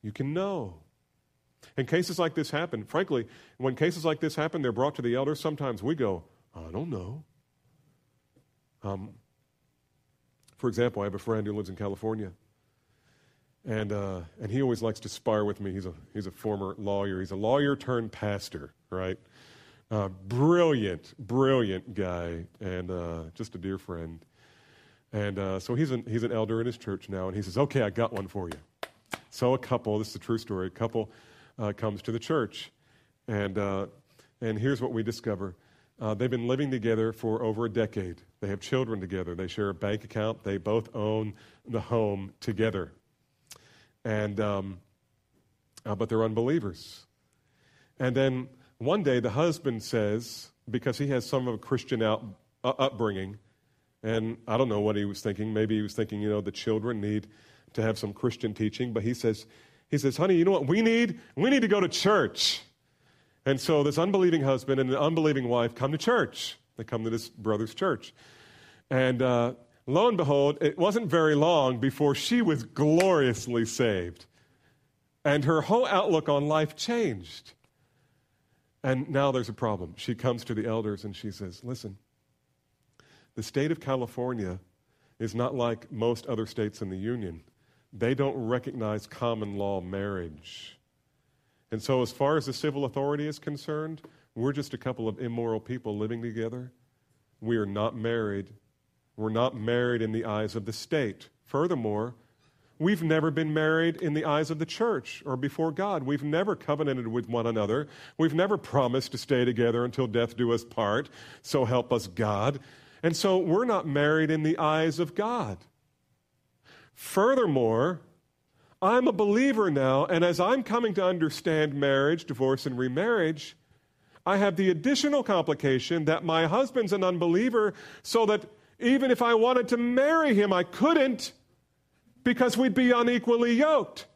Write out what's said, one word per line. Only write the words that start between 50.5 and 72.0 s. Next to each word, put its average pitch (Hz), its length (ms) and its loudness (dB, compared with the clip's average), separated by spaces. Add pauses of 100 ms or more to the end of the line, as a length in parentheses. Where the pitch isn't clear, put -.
because 120 300 -4
he 143 80 -2
has 127 180 -2
some 127 220 -2
of 117 80 -4
a - 20 -8
Christian 117 460 -2
out, 110 200 0 (400)
uh, 131 140 0
upbringing, 104 640 -2 (640)
and 113 340 -2 (100)
I 113 100 0
don't 127 120 2
know 104 120 0
what 107 160 2
he 104 80 -2
was 101 160 -8
thinking. 107 300 -4
Maybe 110 260 0
he 107 40 0
was 104 140 -6
thinking, 107 260 -4
you 107 80 -2
know, 104 120 0
the 98 100 -6
children 110 500 -4
need 104 240 -2 (480)
to - 80 -2
have 110 160 0
some 101 160 -6
Christian 113 400 -2
teaching. 110 400 -4
But 110 80 0
he 120 140 -2
says, 113 320 -2 (420)
he 147 80 0
says, 135 180 2
"Honey, 185 200 4
you 165 100 6
know 190 60 4
what 147 160 2
we 196 160 4
need? 226 360 2 (160)
We 202 140 2
need 269 140 6
to 226 40 2
go 202 120 4
to 180 100 4
church." - 720 2 (840)
And 135 160 0
so 151 200 4
this 143 160 2
unbelieving 180 440 4
husband 135 400 2
and 131 80 2
an 135 80 2
unbelieving 151 500 2
wife 120 260 2
come 135 200 -2
to 156 40 -4
church. - 600 0 (180)
They 113 80 -10
come 110 220 -6
to 113 40 -2
this 113 200 -4
brother's 107 440 -2
church. - 400 -4 (760)
And, 127 320 2
uh, 123 320 2 (320)
lo 175 240 4
and 214 80 0
behold, 143 420 4
it 147 180 0
wasn't 202 300 2
very 156 260 4
long 147 460 4
before 139 340 2